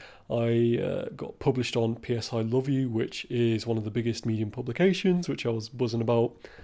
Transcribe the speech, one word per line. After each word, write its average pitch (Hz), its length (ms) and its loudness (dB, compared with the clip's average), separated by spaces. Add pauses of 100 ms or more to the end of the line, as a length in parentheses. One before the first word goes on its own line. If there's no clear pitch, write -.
(300)
I, 117 480 4
uh, 92 280 -2 (100)
got - 240 -10
published 127 380 0
on 113 180 2
P 120 200 -4
S - 180 -4
I 113 80 0
Love 127 260 0
You, 131 220 0
which - 420 -4
is 117 340 2
one 113 120 0
of 110 80 -2
the 107 40 -6
biggest 113 360 -2
Medium 110 260 0
publications, 175 800 2
which - 160 -4
I 123 40 0
was 113 200 -2
buzzing 117 320 0
about. 117 340 2 (280)